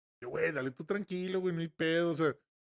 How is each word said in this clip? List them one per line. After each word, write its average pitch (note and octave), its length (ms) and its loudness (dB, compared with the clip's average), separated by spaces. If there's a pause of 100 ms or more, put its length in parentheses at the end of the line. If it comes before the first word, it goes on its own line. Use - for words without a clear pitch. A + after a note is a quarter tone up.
(220)
Yo, - 80 -8
"Güey, D#3+ 220 0
dale C3+ 200 -2
tú D#3 120 -10
tranquilo, F#3 560 -2
güey, F#3 140 0
no E3 80 -2
hay E3 60 -4
pedo", E3 440 2
o D3+ 40 -2
sea, D3 200 2 (360)